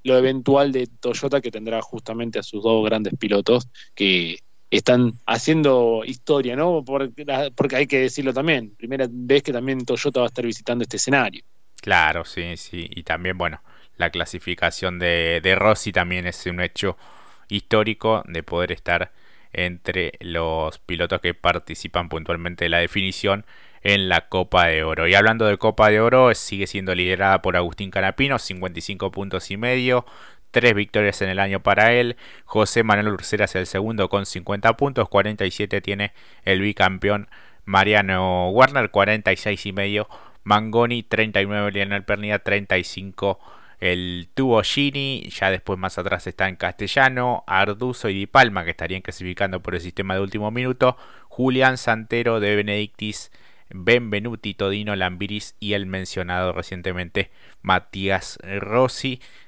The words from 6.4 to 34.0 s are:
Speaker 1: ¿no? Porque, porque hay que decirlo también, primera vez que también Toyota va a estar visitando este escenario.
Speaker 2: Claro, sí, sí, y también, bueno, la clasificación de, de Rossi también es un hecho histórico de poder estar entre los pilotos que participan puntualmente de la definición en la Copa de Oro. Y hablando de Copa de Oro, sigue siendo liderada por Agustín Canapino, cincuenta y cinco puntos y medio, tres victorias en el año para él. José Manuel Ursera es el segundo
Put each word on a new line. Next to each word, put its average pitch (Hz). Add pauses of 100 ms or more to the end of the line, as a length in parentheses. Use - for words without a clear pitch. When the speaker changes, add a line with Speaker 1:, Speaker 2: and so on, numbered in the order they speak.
Speaker 1:
¿no? 160
Porque, 135 (280)
porque 135
hay 139
que 131
decirlo 131
también, 131
primera 131
vez 123
que 139
también 127
Toyota 131
va 120
a 113
estar 123
visitando 120
este 113
escenario. 131 (360)
Speaker 2:
Claro, 82
sí, 87
sí, 85
y 85
también, 90
bueno, 85 (360)
la 85
clasificación 87
de, 85
de 92
Rossi 104
también 90
es -
un 90
hecho 90 (520)
histórico 107
de 82
poder 87
estar 87 (400)
entre 90
los 82
pilotos 85
que 87
participan 85
puntualmente 85
de 85
la 85
definición 98 (380)
en 98
la 85
Copa 90
de 80
Oro. 80
Y 87
hablando 110
de 101
Copa 110
de 107
Oro, 123
sigue 98
siendo 95
liderada 92
por 87
Agustín 90
Canapino, 120
cincuenta 90
y -
cinco 98
puntos 95
y 98
medio, 123 (440)
tres 120
victorias 104
en 95
el 95
año 98
para 107
él. 120 (300)
José 110
Manuel 104
Ursera 101
es -
el 92
segundo 104